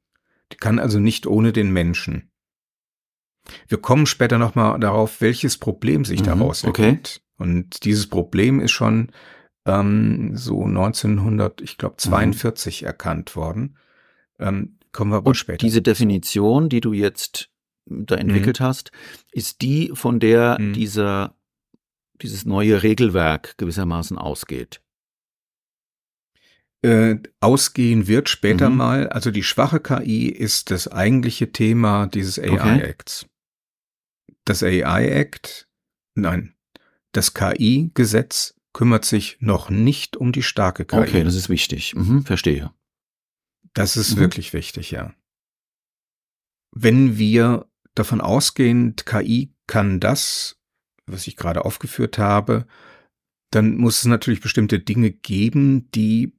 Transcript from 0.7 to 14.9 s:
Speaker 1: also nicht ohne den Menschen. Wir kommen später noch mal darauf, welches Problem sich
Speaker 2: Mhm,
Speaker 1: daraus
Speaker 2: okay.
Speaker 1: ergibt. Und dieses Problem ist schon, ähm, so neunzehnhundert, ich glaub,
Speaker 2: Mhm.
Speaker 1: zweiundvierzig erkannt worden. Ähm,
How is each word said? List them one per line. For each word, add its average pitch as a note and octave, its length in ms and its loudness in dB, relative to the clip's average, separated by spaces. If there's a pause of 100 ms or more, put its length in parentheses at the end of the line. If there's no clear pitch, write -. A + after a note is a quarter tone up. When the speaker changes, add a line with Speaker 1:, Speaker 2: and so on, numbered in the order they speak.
Speaker 1:
also G#2+ 200 0
nicht A2 280 0
ohne A2 260 4
den G2+ 200 2
Menschen. E2+ 580 -2 (1400)
Wir G#2+ 100 -2
kommen C#3+ 260 2
später A#2+ 320 2
noch A#2 180 2
mal A2 240 2
darauf, G#2+ 440 0
welches B2 340 0
Problem C3 480 -2
sich F#2+ 160 -2
Speaker 2:
Mhm, G2+ 60 2
Speaker 1:
daraus F2+ 380 0
Speaker 2:
okay. - 200 2
Speaker 1:
ergibt. - 380 0 (160)
Und F2 460 -4
dieses G#2 220 0
Problem G2+ 540 0
ist - 120 0
schon, A2+ 400 0 (540)
ähm, G#2 720 0
so A2 300 -4
neunzehnhundert, G#2 960 -2
ich - 160 -16
glaub, - 140 -6
Speaker 2:
Mhm. - 60 -18
Speaker 1:
zweiundvierzig A2 840 -2
erkannt - 520 -8
worden. E2 440 -8 (600)
Ähm, G2 400 -4 (140)